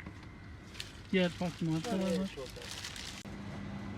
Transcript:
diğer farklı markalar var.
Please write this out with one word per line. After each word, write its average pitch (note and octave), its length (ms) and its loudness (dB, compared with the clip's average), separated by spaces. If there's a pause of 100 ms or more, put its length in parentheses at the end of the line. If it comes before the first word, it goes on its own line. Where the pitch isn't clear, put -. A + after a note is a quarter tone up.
(1120)
diğer F#3 160 8
farklı E3 420 2
markalar F#3 500 4
var. F#3+ 100 2 (1700)